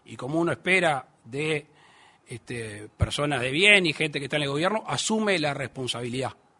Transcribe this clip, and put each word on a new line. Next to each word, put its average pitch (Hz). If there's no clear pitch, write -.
y 117
como 135
uno 170
espera 175
de, 147
este, 110
personas 143
de 127
bien 190
y 151
gente 151
que 143
está 135
en 147
el 139
gobierno, 185
asume 202
la 147
responsabilidad. 127